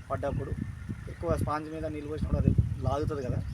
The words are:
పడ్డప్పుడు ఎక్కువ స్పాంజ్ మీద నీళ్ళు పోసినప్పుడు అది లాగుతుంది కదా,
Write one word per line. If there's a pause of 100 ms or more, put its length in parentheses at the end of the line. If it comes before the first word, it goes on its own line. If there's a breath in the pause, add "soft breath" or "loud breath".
(120)
పడ్డప్పుడు (580)
ఎక్కువ
స్పాంజ్
మీద
నీళ్ళు
పోసినప్పుడు
అది
లాగుతుంది
కదా, (160)